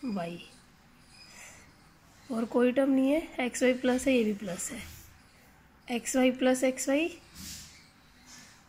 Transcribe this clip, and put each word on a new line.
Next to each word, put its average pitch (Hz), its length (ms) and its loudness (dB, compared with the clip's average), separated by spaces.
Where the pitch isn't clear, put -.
वाई, 175 340 -6
और 233 160 -4
कोई 247 260 2
टर्म 269 180 2
नहीं 262 220 4
है, 320 100 2
एक्स 247 240 -4
वाई 254 100 6
प्लस 254 340 0
है, 269 60 4
ये 240 100 4
भी 214 120 0
प्लस 190 360 -8
है, 240 100 -12
एक्स 233 280 -4
वाई 254 160 4
प्लस 254 320 2
एक्स 262 260 0
वाई 302 180 2